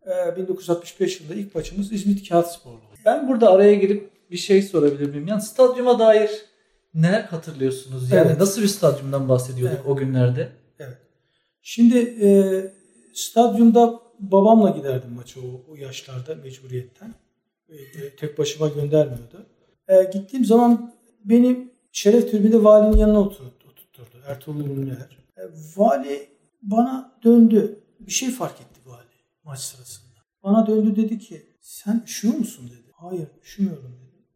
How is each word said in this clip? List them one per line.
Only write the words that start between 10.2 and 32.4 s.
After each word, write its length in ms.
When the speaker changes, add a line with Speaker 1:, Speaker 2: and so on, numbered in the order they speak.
Speaker 1:
Evet. 180
Şimdi, 360
e, 60
stadyumda 840
babamla 500
giderdim 420
maça 280
o, 320
o 40
yaşlarda 600
mecburiyetten. 800
E, 60
e, 400
tek 220
başıma 300
göndermiyordu. 800
E, 160
gittiğim 320
zaman 480
beni 460
şeref 400
tribünde 320
valinin 340
yanına 240
oturttu, 500
oturtturdu. 560
Ertuğrul 320
Ünlüer. 580
E, 40
vali 520
bana 600
döndü. 560
Bir 120
şey 200
fark 300
etti 240
vali 220
maç 160
sırasında. 500
Bana 240
döndü 280
dedi 240
ki, 220
"Sen 440
üşüyor 300
musun?" 320